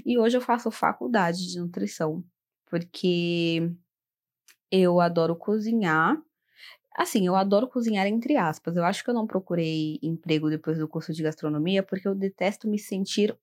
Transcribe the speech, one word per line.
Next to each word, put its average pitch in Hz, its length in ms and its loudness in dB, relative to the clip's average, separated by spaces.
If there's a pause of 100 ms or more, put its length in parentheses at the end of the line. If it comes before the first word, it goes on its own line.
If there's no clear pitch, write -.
E 240 120 0
hoje 233 200 4
eu 247 40 0
faço 233 300 -2
faculdade 185 760 0
de 175 120 -8
nutrição, 175 640 -6 (420)
porque 170 1040 0 (1000)
eu 180 280 6
adoro 170 360 2
cozinhar. 208 840 2 (800)
Assim, 208 320 0
eu 180 80 2
adoro 202 320 4
cozinhar 220 400 0
entre 233 300 0
aspas. 170 380 -2
Eu 175 80 2
acho 180 200 0
que - 60 -6
eu 247 40 0
não 220 140 -2
procurei 160 760 -2
emprego 156 480 0
depois 156 280 -2
do 156 100 -4
curso 160 260 -8
de 160 100 -6
gastronomia 156 600 0
porque 196 240 -4
eu 196 80 -2
detesto 196 540 -4
me 208 100 -2
sentir 202 640 -2